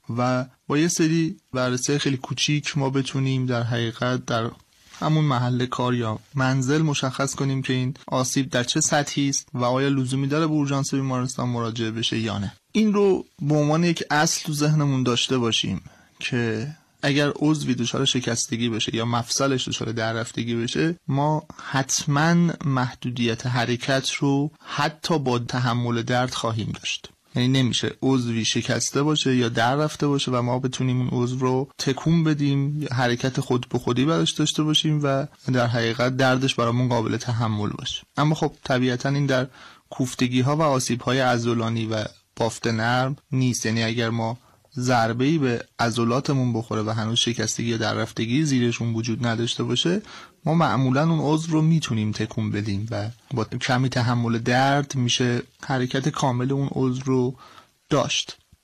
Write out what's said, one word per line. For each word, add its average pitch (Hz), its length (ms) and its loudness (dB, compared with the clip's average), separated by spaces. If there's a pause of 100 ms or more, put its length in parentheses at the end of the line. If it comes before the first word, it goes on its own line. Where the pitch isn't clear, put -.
(160)
و 127 280 0 (220)
با 143 120 0
یه 165 100 4
سری 165 480 2 (160)
بررسی 127 460 0
خیلی 139 180 0
کوچیک 143 600 -2
ما 135 120 0
بتونیم 131 560 0
در 120 160 0
حقیقت 120 640 -2
در 117 240 -2 (500)
همون 156 240 2
محل 123 420 2
کار 123 280 0
یا 110 240 -2 (160)
منزل 131 480 2
مشخص 139 520 0
کنیم 135 280 -2
که 131 100 -2
این 127 220 0 (120)
آسیب 131 440 -2
در 123 140 0
چه - 160 -2
سطحی 143 480 0
است - 260 -4
و 123 100 -2
آیا 131 240 2
لزومی 135 380 0
داره 151 200 0
به 156 60 0
اورژانس 139 420 0
بیمارستان 127 540 -2
مراجعه 117 420 -2
بشه 113 280 -2
یا 104 200 -2
نه. 101 140 -4 (200)
این 214 200 4
رو 196 320 4 (180)
به 147 120 2
عنوان 151 300 4
یک 170 260 0
اصل 151 360 0
تو 160 60 -4
ذهنمون 147 500 2
داشته 123 360 0
باشیم 110 420 0 (380)
که 117 500 -2 (340)
اگر 143 340 2
عضوی 147 380 2
دچار 120 300 -2
شکستگی 120 640 -2
بشه 110 260 -2
یا 113 100 0
مفصلش 127 640 0
دچار - 240 -4
دررفتگی 113 640 -4
بشه، 147 400 -2 (120)
ما 147 340 0 (200)
حتماً 143 720 0 (300)
محدودیت 123 840 -2
حرکت 123 640 0
رو 143 400 0 (140)
حتی 156 540 -2
با 127 200 0
تحمل 120 640 0
درد 123 320 0
خواهیم 110 400 -4
داشت. - 340 -8 (260)
یعنی 127 140 2
نمیشه 127 540 0
عضوی 120 420 0
شکسته 120 580 0
باشه 147 340 2
یا 120 120 2
در 120 280 2
رفته 151 300 -2
باشه 139 240 0
و 123 120 0
ما 123 160 0
بتونیم 127 420 -2
اون 123 120 0
عضو 123 260 0
رو 131 300 0 (100)
تکون 160 460 2
بدیم، 143 680 0
حرکت 123 480 0
خود 123 280 0
به 131 100 -2
خودی 123 260 0
براش 165 280 2
داشته 151 300 -2
باشیم 151 400 2
و 139 240 0 (260)
در 123 140 4
حقیقت 120 500 0
دردش 131 380 2
برامون 120 340 2
قابل 113 280 0
تحمل 110 520 -2
باشه. - 340 -8 (140)
اما 151 180 2
خب 151 180 -2 (120)
طبیعتاً 127 440 0
این 143 180 0
در 131 200 2 (440)
کوفتگی 127 500 0
ها 143 160 2
و 160 60 2
آسیب 131 380 2
های 127 200 0
عضلانی 117 640 0
و 110 180 -2 (320)
بافت 113 300 -2
نرم 123 500 0 (160)
نیست. 127 340 0
یعنی 113 160 0
اگر 113 280 0
ما 113 280 -2 (380)
ضربه‌ای 123 640 2
به 123 260 0 (140)
عضلاتمون 120 720 2
بخوره 110 300 -2
و 107 80 -2
هنوز 113 280 -2
شکستگی 117 500 -2
یا 117 80 0
دررفتگی 110 680 -2
زیرشون 120 500 0
وجود 113 320 -4
نداشته 117 380 -2
باشه، 170 380 0 (420)
ما 156 100 2
معمولاً 135 560 2
اون 160 100 2
عضو 156 320 0
رو 156 100 2
می‌تونیم 120 500 2
تکون 107 380 -4
بدیم 104 400 -2
و 107 180 -4 (260)
با 110 100 0
کمی 127 440 0
تحمل 120 500 0
درد 135 560 2
می‌شه 123 480 0 (220)
حرکت 131 440 0
کامل 131 440 0
اون 139 200 0
عضو 131 320 0
رو 127 300 2 (540)
داشت. - 480 0 (280)